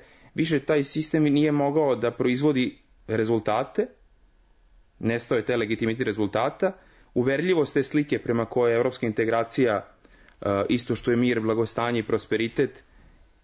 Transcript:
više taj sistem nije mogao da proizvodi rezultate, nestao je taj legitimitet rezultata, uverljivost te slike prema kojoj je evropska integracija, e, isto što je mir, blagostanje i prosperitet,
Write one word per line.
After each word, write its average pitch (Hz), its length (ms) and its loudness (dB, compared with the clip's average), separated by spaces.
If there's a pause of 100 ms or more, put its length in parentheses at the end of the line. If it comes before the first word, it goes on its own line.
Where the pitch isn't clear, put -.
(340)
više 160 260 0
taj 151 240 0
sistem 156 380 -2
nije 147 300 4
mogao 143 440 2
da 117 140 0
proizvodi 127 680 0 (280)
rezultate, 113 800 0 (1120)
nestao 117 380 -2
je 107 80 -2
taj 123 120 0
legitimitet 113 500 -2
rezultata, 110 680 -2 (440)
uverljivost 139 580 0
te 143 80 2
slike 147 360 -2
prema 117 260 -2
kojoj 120 280 2
je 117 40 2
evropska 123 300 0
integracija, 113 800 0 (540)
e, 101 280 0
isto 120 280 -2
što - 140 -2
je 117 60 2
mir, 120 240 2
blagostanje 113 580 0
i 110 80 -2
prosperitet, 113 760 -2 (600)